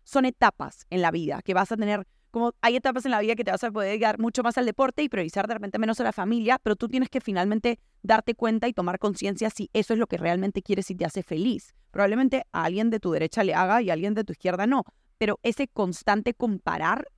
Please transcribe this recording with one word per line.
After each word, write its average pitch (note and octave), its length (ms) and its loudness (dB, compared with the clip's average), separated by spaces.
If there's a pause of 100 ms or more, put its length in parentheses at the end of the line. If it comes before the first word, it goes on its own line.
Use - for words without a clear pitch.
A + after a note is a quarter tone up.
son C4+ 200 2
etapas G#3+ 640 0
en F3+ 140 0
la E3+ 80 4
vida, D#3+ 320 -4
que G3 100 -4
vas F#3 180 2
a A3+ 60 -2
tener, G#3 300 -2 (240)
como A#3 320 -2
hay A#3+ 140 4
etapas B3+ 280 0
en C4+ 60 0
la B3 100 2
vida A3 140 0
que A3 100 -4
te G3 60 -2
vas F#3+ 120 -2
a A#3 80 -2
poder G3+ 200 -2
dedicar G#3+ 280 0
mucho A#3 240 0
más A3+ 140 2
al B3+ 80 2
deporte B3+ 380 0
y C#4+ 80 0
priorizar F#3+ 380 -2
de A#3 60 -4
repente G#3 240 -8
menos A3 220 0
a B3 40 0
la A3 80 0
familia, A3+ 500 0
pero G#3+ 140 2
tú A#3+ 120 -4
tienes C4 220 0
que C4 100 -2
finalmente G#3 580 0 (240)
darte A3 320 2
cuenta A3+ 340 0
y B3 40 -2
tomar F3+ 260 -2
conciencia G3+ 520 -2
si G3+ 240 -8
eso G#3+ 180 0
es A3 60 2
lo A#3 80 2
que - 100 -6
realmente F3+ 460 -2
quieres G3 280 -2
y F#3+ 40 -6
te F3+ 100 -4
hace F3 180 -4
feliz. F#3 520 -2 (160)
Probablemente G#3+ 600 2
a E3+ 120 -2
alguien G3 240 0
de A3+ 120 -2
tu F#3 100 -2
derecha D#3+ 340 0
le F#3 100 2
haga F#3+ 280 2
y F#3+ 80 -2
a - 20 2
alguien F#3 220 0
de G#3+ 100 -2
tu - 80 -10
izquierda F3+ 340 -2
no, B3+ 180 2 (340)
pero G#3+ 240 0
ese A#3+ 260 -2
constante G3+ 640 0
comparar F#3 760 -2 (120)